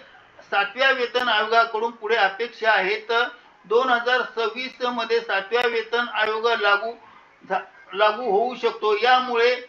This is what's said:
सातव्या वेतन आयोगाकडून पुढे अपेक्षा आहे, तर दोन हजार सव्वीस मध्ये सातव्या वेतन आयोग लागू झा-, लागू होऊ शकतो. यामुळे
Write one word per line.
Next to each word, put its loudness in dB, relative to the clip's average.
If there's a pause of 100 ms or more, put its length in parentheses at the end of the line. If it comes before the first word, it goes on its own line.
(500)
सातव्या 0
वेतन -2
आयोगाकडून 2
पुढे -4
अपेक्षा 0
आहे, 0
तर 0 (400)
दोन 2
हजार 2
सव्वीस -6
मध्ये -2
सातव्या -2
वेतन -2
आयोग -2
लागू 0 (580)
झा-, -8
लागू 0
होऊ 0
शकतो. -2
यामुळे 2 (120)